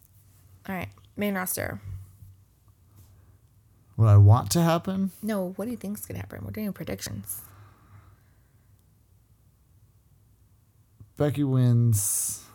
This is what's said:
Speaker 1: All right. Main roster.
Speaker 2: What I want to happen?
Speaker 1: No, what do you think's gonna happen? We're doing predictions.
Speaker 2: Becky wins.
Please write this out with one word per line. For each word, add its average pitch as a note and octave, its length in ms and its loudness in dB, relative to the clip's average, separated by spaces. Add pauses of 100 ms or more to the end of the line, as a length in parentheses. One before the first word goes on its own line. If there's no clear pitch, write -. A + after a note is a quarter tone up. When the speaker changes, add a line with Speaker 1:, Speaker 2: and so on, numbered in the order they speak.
(680)
Speaker 1:
All F#3+ 80 -8
right. E3+ 120 -10 (280)
Main G3+ 180 -4
roster. F#3 460 -8 (2250)
Speaker 2:
What A2+ 100 4
I G#2 120 8
want G2+ 340 8
to E3+ 100 2
happen? F#3 480 0 (100)
Speaker 1:
No, G3+ 360 -4
what G3 80 -8
do B3 80 -8
you A3+ 40 -10
think's G#3 300 -12
gonna - 140 -10
happen? - 240 -12
We're - 80 -10
doing F3+ 200 -8
predictions. G3 680 -12 (3750)
Speaker 2:
Becky D3 280 -2
wins. A#2+ 1000 0 (120)